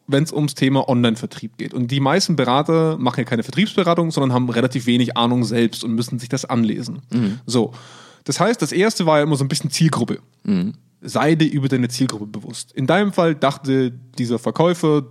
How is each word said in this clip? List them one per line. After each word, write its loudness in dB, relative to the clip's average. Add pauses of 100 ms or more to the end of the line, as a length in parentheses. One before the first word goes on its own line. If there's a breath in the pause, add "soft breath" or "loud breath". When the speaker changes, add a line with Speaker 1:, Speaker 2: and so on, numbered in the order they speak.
Speaker 1:
wenn's 0
ums -2
Thema 2
Online-Vertrieb -2
geht. -10
Und -4
die -2
meisten 2
Berater 2
machen -2
ja -2
keine -2
Vertriebsberatung, 0
sondern 0
haben 0
relativ 0
wenig 2
Ahnung 2
selbst 0
und -4
müssen -2
sich -12
das -4
anlesen. -2
Speaker 2:
Mhm. 0
Speaker 1:
So. 0 (520 loud breath)
Das -4
heißt, 2
das -2
erste 0
war 4
ja 4
immer 2
so -2
ein -2
bisschen -4
Zielgruppe. 0 (240)
Speaker 2:
Mhm. 0 (260)
Speaker 1:
Sei 0
dir 2
über -2
deine 0
Zielgruppe -4
bewusst. -12
In -4
deinem 2
Fall 2
dachte 0 (260)
dieser 0
Verkäufer, 2